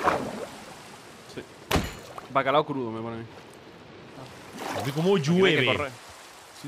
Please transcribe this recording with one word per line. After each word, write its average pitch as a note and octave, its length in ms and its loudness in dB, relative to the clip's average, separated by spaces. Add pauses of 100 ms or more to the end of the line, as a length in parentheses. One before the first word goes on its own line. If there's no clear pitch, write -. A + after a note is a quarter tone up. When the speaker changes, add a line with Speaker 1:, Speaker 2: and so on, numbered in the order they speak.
(1400)
Speaker 1:
Sí. - 60 -8 (920)
Bacalao C3+ 340 4
crudo C3+ 260 -4
me A2+ 100 -6
pone A2+ 140 -6
a A2+ 40 -8
mí. A2+ 60 -10 (1600)
Speaker 2:
Uy, C#3 60 -2
cómo E3 240 4
Speaker 1:
Aquí D3+ 140 4
no F3+ 160 8
hay F3 100 6
que C#3 60 4
Speaker 2:
llueve. B2 160 4
Speaker 1:
correr. C#3 140 -4 (680)
Sí, C#3+ 60 -8